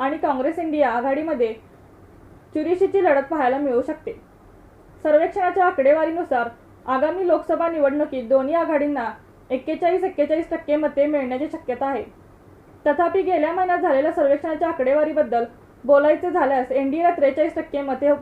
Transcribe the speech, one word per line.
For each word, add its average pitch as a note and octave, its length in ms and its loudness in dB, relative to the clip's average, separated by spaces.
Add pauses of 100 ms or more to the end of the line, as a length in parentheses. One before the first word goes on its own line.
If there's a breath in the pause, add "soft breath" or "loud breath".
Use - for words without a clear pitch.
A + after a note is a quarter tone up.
आणि C#4+ 180 -2
काँग्रेस D4 400 -2
इंडिया D4+ 320 0
आघाडीमध्ये C4 640 -2 (1000)
चुरशीची F4+ 500 0
लढत C#4 260 4
पाहायला C#4 280 0
मिळू C4 240 0
शकते. - 300 -8 (920)
सर्वेक्षणाच्या F4+ 640 2
आकडेवारीनुसार D#4 800 0 (380)
आगामी D#4 420 -2
लोकसभा E4 400 0
निवडणुकीत C#4+ 600 -2
दोन्ही C4+ 260 2
आघाडींना D4 560 -2 (400)
एक्केचाळीस, E4 540 -2
एक्केचाळीस D#4 460 -2
टक्के D#4 260 -2
मते C#4+ 300 0
मिळण्याची C#4 460 -2
शक्यता C4 340 -6
आहे. C4 160 -4 (840)
तथापि, E4+ 360 2
गेल्या D#4+ 300 0
महिन्यात F4+ 260 0
झालेल्या D4+ 340 2
सर्वेक्षणाच्या D#4 560 0
आकडेवारीबद्दल C#4 760 0 (400)
बोलायचे D4+ 460 4
झाल्यास C4+ 420 0
एनडीएला C#4 380 0
त्रेचाळीस D#4 440 0
टक्के C#4+ 280 -6
मते C#4 400 0